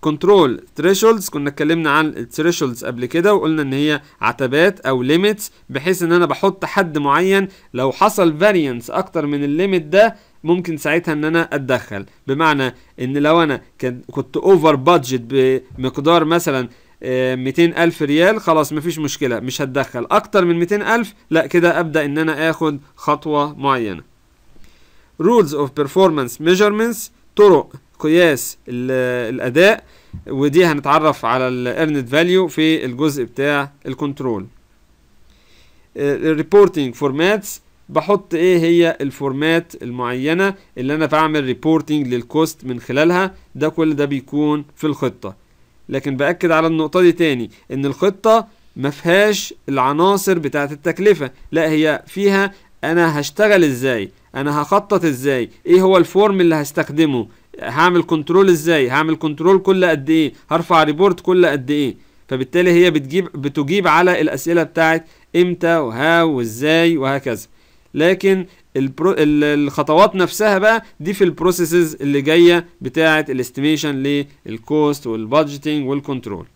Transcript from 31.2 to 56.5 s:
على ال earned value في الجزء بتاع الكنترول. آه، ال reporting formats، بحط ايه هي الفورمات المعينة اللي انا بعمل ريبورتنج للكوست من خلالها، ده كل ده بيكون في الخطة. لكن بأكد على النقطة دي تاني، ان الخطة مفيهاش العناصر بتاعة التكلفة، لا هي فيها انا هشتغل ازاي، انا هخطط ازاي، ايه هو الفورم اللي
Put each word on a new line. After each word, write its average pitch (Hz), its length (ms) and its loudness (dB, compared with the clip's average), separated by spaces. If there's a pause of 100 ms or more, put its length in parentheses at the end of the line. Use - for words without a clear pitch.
على 127 220 0
ال 123 300 -4
earned 147 340 -2
value 175 420 2
في 156 320 0
الجزء 135 380 -2
بتاع 143 480 -4 (140)
الكنترول. 131 600 -6 (1500)
آه، 143 180 -2
ال 156 300 -2
reporting 156 540 4
formats، 165 480 0 (420)
بحط 190 440 -2
ايه 175 260 2
هي 170 420 2
الفورمات 139 840 -4
المعينة 127 680 -4 (240)
اللي 135 180 -4
انا 160 100 -2
بعمل 151 380 0
ريبورتنج 151 640 -2
للكوست 123 580 -4
من 123 140 -8
خلالها، 175 560 -2 (200)
ده 143 140 -2
كل 160 240 -2
ده 143 120 -2
بيكون 147 600 -4 (100)
في - 120 -6
الخطة. 127 480 -6 (540)
لكن 135 280 -6
بأكد 165 340 -2
على 160 160 2
النقطة 160 340 0
دي 175 100 6
تاني، 151 400 -2 (200)
ان 139 140 -6
الخطة 208 640 0 (300)
مفيهاش 175 760 0 (160)
العناصر 170 720 0
بتاعة 143 320 -4
التكلفة، 160 600 0 (200)
لا 160 180 0
هي 156 380 0
فيها 196 460 0 (300)
انا 165 360 0
هشتغل 202 440 2
ازاي، 123 480 -2 (240)
انا 147 260 -2
هخطط 196 440 0
ازاي، 131 440 -2 (160)
ايه 180 160 6
هو 185 160 4
الفورم 190 440 2
اللي 165 140 4